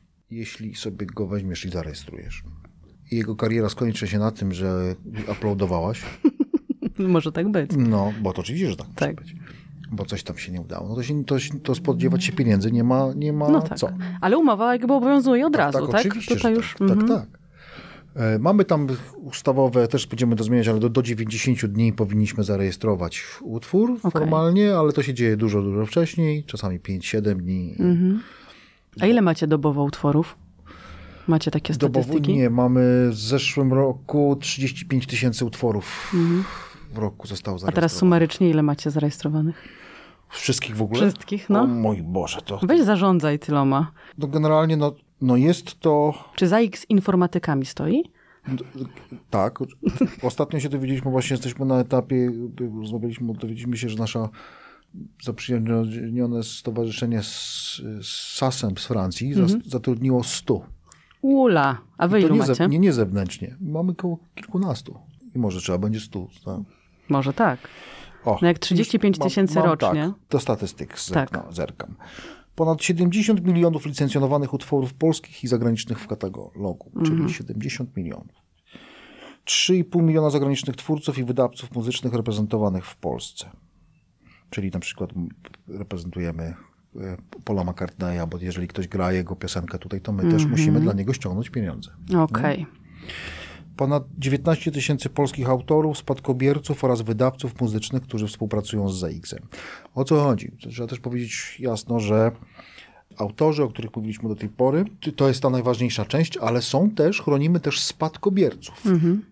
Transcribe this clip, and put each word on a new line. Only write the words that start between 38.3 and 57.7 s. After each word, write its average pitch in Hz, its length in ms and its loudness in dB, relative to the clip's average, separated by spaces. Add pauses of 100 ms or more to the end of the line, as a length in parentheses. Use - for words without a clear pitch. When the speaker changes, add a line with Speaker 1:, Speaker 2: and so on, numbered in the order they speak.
Speaker 2:
ile 156 120 4
macie 147 280 0
zarejestrowanych? 151 800 -2 (600)
Speaker 1:
Wszystkich - 480 -4
w 110 60 0
ogóle? 110 180 0
Speaker 2:
Wszystkich, 202 500 0
no. 208 120 6
Speaker 1:
O 262 40 4
mój 226 360 0
Boże, 85 400 -4
to 101 200 -6
Speaker 2:
Weź 294 200 6
zarządzaj 180 560 4
tyloma. 143 540 2 (260)
Speaker 1:
No 147 100 -4
generalnie, 156 480 4
no, 147 180 0 (260)
no 127 160 4
jest 160 440 2
to 151 340 4 (220)
Speaker 2:
Czy 185 120 2
zaik 214 300 2
z - 120 -6
informatykami 180 760 2
stoi? 180 360 0 (460)
Speaker 1:
D-, 131 160 -6 (640)
tak. 208 280 0 (640)
Ostatnio 143 380 -2
się 143 80 -4
dowiedzieliśmy, 135 420 -4
właśnie 131 240 0
jesteśmy 123 320 -6
na 131 140 2
etapie, 127 500 0 (500)
rozmawialiśmy, 113 520 -6
dowiedzieliśmy 117 440 -6
się, 117 120 -4
że 110 100 -6
nasza 113 300 -2 (920)
zaprzyjaźnione 117 1200 -2
stowarzyszenie 113 800 -4
z, 104 40 -6 (760)